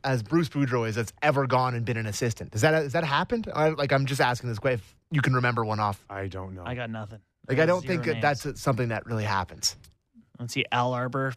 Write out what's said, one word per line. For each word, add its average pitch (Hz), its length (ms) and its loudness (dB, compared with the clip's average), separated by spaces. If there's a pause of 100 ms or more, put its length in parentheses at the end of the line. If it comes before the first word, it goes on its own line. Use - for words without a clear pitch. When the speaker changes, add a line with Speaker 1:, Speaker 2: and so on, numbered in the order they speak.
Speaker 1:
as 131 200 0
Bruce 156 260 2
Boudreau 123 400 0
is 110 60 -2
that's 110 180 -2 (100)
ever 143 240 4
gone 127 280 2
and 117 100 -2
been 113 140 -2
an 110 80 -4
assistant? 107 440 -4
Does 104 120 0
that, 156 120 6
has 147 200 0
that 165 100 0
happened? 180 500 0
I, 156 140 4
like, 143 240 0
I'm 139 140 4
just 131 160 0
asking 123 260 0
this 110 100 -4
question. 127 220 0
If - 140 -20 (160)
you 147 100 2
can 131 140 4
remember 123 300 2
one 107 140 0
off. 104 300 0
Speaker 2:
I 98 200 -6
don't 95 260 -10
know. 92 100 -12
Speaker 3:
I 123 100 -6
got 120 140 -8
nothing. 110 300 -10 (280)
Speaker 1:
Like, 131 120 0
Speaker 3:
I 156 40 6
Speaker 1:
I 160 40 6
Speaker 3:
got 175 60 4
Speaker 1:
don't 180 140 2
think 170 180 -2
Speaker 3:
zero 160 160 0
Speaker 1:
that - 60 -2
Speaker 3:
names. 143 160 2
Speaker 1:
that's 143 180 -8
something 123 280 0
that 110 180 -2
really 113 180 -2
happens. 95 520 -2 (400)
Speaker 3:
I - 40 -20 (180)
don't 120 100 -8
see 127 240 -2
Al 123 220 0
Arbor 127 420 -2